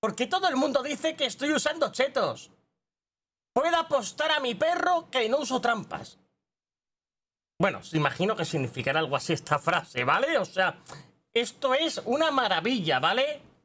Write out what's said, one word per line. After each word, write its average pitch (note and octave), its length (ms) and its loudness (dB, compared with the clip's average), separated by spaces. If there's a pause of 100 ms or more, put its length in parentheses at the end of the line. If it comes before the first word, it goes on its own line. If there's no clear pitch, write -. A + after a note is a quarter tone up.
Porque A3+ 260 -2
todo F#4+ 200 0
el D4+ 80 2
mundo C4+ 280 2
dice D4+ 320 -2
que D4 100 -2
estoy C4+ 260 -2
usando D4+ 400 0
chetos. A#3+ 600 -2 (1000)
Puedo E4 220 2
apostar D4+ 540 0
a D4+ 100 2
mi B3+ 140 -2
perro E4+ 560 2
que A#3+ 180 0
no B3+ 120 2
uso B3+ 200 -2
trampas. F#3+ 600 -4 (1400)
Bueno, E3+ 220 0
se - 160 -4
imagino E3 380 0
que E3 100 -4
significará C3+ 540 -2
algo C#3+ 160 -2
así D3 180 0
esta D3 240 -2
frase, D3 460 -2
¿vale? A#3 340 2
O G3 80 0
sea, F#3 320 -2 (560)
esto B3 400 0
es D#4 320 0
una D4+ 240 2
maravilla, F#3+ 720 2
¿vale? C4 420 0 (240)